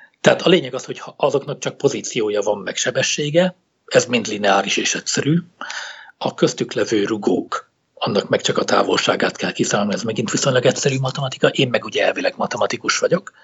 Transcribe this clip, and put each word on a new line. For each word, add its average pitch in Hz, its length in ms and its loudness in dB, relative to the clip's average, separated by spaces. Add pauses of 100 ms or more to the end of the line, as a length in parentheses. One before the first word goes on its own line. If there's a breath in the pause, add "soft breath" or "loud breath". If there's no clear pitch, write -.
(220 soft breath)
Tehát - 200 4
a - 80 2
lényeg 143 240 4
az, 131 120 -8
hogy 131 140 -10
ha - 180 -16
azoknak 139 420 0
csak - 180 -8
pozíciója 107 640 0
van, 104 160 0
meg 95 180 -8
sebessége, 147 800 0 (300)
ez 127 200 4
mind 117 220 0
lineáris 101 500 0
és 104 180 -2
egyszerű. - 420 0 (800 loud breath)
A - 160 -2
köztük - 400 0
levő 104 320 2
rugók, - 680 -2 (220)
annak - 360 0
meg 101 120 2
csak - 160 0
a - 60 0
távolságát 95 720 2
kell 90 140 -4
kiszámolni, 104 420 0
ez - 100 -4
megint 113 280 -2
viszonylag 127 340 2
egyszerű 131 340 2
matematika, 131 480 -2
én 135 220 2
meg 113 160 -2
ugye 101 200 -2
elvileg - 320 0
matematikus - 600 -2
vagyok, - 340 0 (120 soft breath)